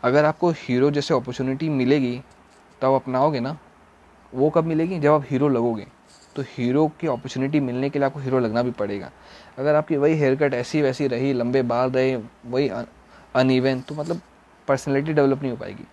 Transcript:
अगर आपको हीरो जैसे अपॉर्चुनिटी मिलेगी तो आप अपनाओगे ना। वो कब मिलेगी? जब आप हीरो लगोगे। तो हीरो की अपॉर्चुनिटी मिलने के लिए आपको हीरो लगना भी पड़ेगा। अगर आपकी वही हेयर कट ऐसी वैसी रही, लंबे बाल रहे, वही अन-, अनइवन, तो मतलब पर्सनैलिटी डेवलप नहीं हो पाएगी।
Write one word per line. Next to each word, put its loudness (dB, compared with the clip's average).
अगर 4
आपको 2
हीरो 0
जैसे -2
अपॉर्चुनिटी -4
मिलेगी 2
तो 2
आप 2
अपनाओगे 0
ना। -6
वो 4
कब 2
मिलेगी? -2
जब 4
आप 2
हीरो 2
लगोगे। 0
तो -6
हीरो 0
की -4
अपॉर्चुनिटी -2
मिलने -2
के -4
लिए 2
आपको -4
हीरो 0
लगना 0
भी -2
पड़ेगा। -6
अगर 2
आपकी 0
वही 4
हेयर 4
कट 0
ऐसी -2
वैसी 0
रही, 0
लंबे 2
बाल 0
रहे, 2
वही -4
अन-, -8
अनइवन, 2
तो -12
मतलब -6
पर्सनैलिटी 0
डेवलप 2
नहीं -4
हो -8
पाएगी। -14